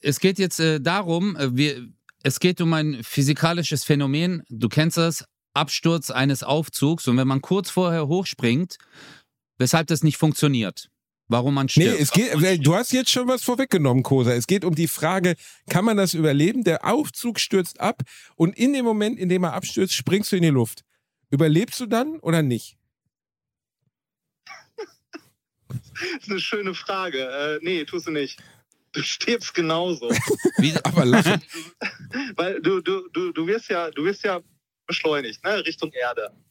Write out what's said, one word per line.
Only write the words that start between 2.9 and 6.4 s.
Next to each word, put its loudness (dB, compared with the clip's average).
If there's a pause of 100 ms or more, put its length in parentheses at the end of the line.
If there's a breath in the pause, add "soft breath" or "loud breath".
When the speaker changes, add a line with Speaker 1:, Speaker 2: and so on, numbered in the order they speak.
Speaker 1:
physikalisches 0
Phänomen. 0
Du -2
kennst 2
das, 0 (280)
Absturz 0
eines 0